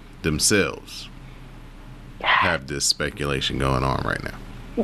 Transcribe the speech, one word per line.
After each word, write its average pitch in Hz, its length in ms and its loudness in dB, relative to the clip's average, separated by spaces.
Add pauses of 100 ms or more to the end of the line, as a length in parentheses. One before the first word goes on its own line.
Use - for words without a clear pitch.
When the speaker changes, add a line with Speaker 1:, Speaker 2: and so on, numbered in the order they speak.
(220)
Speaker 1:
themselves - 880 2 (1080)
Speaker 2:
Yes. - 100 0
Speaker 1:
have 80 380 2
this 69 180 -2
speculation 71 720 0
going 67 240 4
on 65 220 2
right - 180 0
now. - 140 -6 (460)